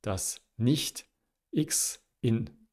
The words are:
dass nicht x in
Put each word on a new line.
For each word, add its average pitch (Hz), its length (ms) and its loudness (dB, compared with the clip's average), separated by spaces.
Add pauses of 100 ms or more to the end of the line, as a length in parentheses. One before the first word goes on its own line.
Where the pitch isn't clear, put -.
dass - 400 -4 (160)
nicht 131 500 0 (440)
x - 520 -2 (160)
in 113 300 2 (240)